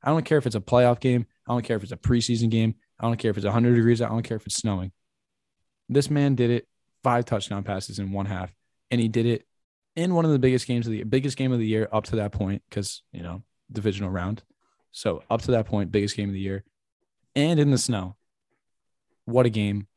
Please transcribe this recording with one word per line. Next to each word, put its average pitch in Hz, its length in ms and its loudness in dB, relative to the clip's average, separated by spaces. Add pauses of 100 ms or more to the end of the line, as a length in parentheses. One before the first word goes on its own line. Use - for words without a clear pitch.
I 135 80 -2
don't 160 140 2
care 156 140 4
if 135 80 0
it's 110 80 -4
a 107 60 0
playoff 123 400 4
game. 123 260 2 (200)
I 127 60 -4
don't 123 120 -2
care 113 120 -2
if 101 60 -4
it's 120 100 -10
a 113 40 -10
preseason 117 520 2
game. 110 280 2 (240)
I 113 60 -2
don't 117 100 0
care 110 160 -2
if 98 40 -2
it's 104 80 -6
a 104 60 0
hundred 120 240 4
degrees. 117 260 4
I 117 80 -2
don't 110 140 -2
care 113 140 -6
if - 100 -10
it's - 80 -8
snowing. 92 380 -2 (960)
This 139 200 2
man 143 280 2
did 120 140 2
it, 120 180 0 (340)
five 120 220 2
touchdown 101 400 -4
passes 101 340 -8
in 98 140 -6
one 98 140 -4
half, 92 280 -8 (380)
and 120 80 0
he 113 80 0
did 113 180 0
it 117 180 -2 (520)
in 180 180 0
one 170 100 2
of 160 60 4
the 143 80 4
biggest 127 300 2
games 120 180 0
of 113 60 -4
the, 104 100 -4
biggest 131 340 -2
game 131 160 0
of 120 60 0
the 113 80 0
year 107 260 0
up 107 120 0
to - 120 -4
that 104 140 -2
point, 98 400 -4
'cause, - 320 -8 (100)
you 87 100 -14
know, 87 200 -12 (280)
divisional 101 400 -2
round. 92 340 -4 (480)
So - 360 -4
up 113 140 -2
to - 80 -4
that 113 160 2
point, 101 240 -2
biggest 101 260 0
game 101 120 -4
of 98 60 -6
the 95 60 -8
year, 98 220 -8 (720)
and 156 240 2
in 143 140 4
the 127 60 4
snow. 98 360 -4 (1080)
What 123 200 4
a 120 60 4
game. 101 460 -2